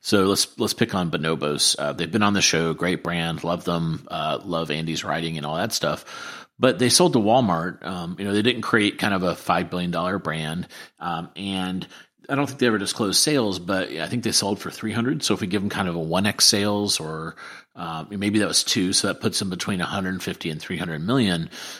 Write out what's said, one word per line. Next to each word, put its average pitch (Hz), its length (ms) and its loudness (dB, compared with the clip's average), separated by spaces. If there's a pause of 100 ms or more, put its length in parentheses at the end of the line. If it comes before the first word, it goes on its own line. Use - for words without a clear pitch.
so 98 240 4
let's, - 340 0
let's 107 160 0
pick - 220 0
on 90 120 0
Bonobos. 76 680 0
Uh, 71 140 -2
they've 80 180 -4
been 107 140 2
on 101 80 4
the 95 100 2
show, 82 320 2
great 87 300 -2
brand, 82 400 -2
love 85 180 -2
them, 82 480 -2
uh, 78 340 -2
love 82 280 -2
Andy's 80 320 -4
writing 82 320 -2
and 76 100 -6
all 76 80 -4
that 101 180 -2
stuff. - 760 -6 (100)
But 131 220 4
they 127 80 4
sold 175 240 6
to 127 80 6
Walmart. 98 680 2
Um, 90 320 -6
you 95 60 -6
know, 101 80 0
they 101 100 4
didn't 113 200 2
create 107 360 2
kind 104 160 2
of 92 80 2
a 87 140 2
five 87 340 0
billion 87 220 -2
dollar 90 260 0
brand. 80 480 -4 (320)
Um, 85 380 -6
and 92 500 -4 (420)
I 139 60 -2
don't 143 140 0
think 131 100 -10
they 127 80 4
ever 110 120 4
disclosed 98 420 0
sales, 110 400 2
but 95 320 -2
I 78 160 -4
think 120 160 -4
they 104 80 0
sold 98 260 2
for 82 140 -8
three 110 200 -6
hundred. 127 300 0
So - 120 4
if 92 60 -4
we 110 60 -2
give 95 160 0
them 101 80 0
kind 98 180 -2
of 85 60 -2
a 85 60 -2
one 82 260 2
X - 180 2
sales, 104 540 4
or, 80 380 -8 (400)
uh, 82 340 -8
maybe 104 300 2
that 98 80 2
was - 160 2
two, 95 280 2
so - 140 2
that 95 140 -2
puts 104 180 0
them 98 120 -2
between 90 300 -2
a 82 60 -2
hundred 95 380 -4
fifty - 260 -6
and 78 100 -6
three - 160 -6
hundred 82 300 -4
million. 98 440 2 (300)